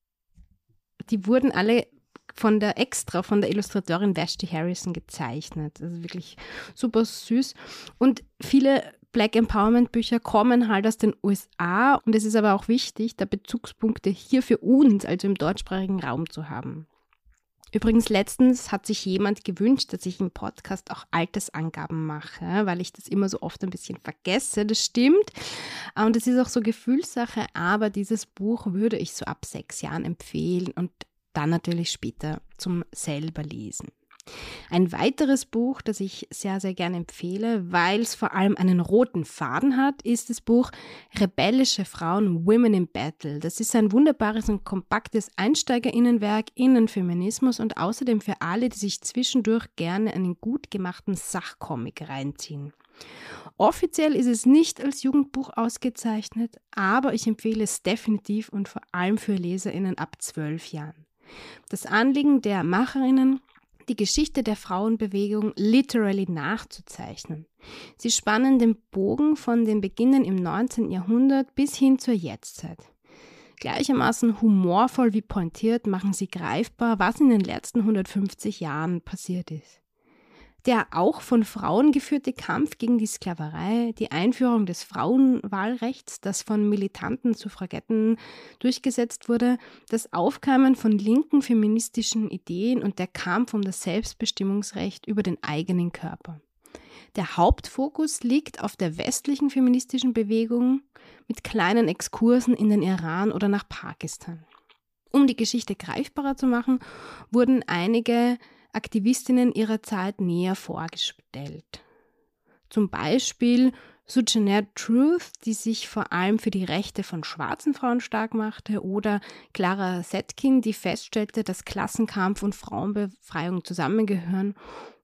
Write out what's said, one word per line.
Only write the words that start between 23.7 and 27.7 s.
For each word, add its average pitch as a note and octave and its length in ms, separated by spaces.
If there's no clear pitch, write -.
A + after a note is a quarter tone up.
vergesse. G#3 640
Das A3 180
stimmt. D4+ 480
Und A3 220
es A3+ 100
ist B3 140
auch B3 100
so A#3+ 120
Gefühlssache, A#3+ 920
aber G3+ 380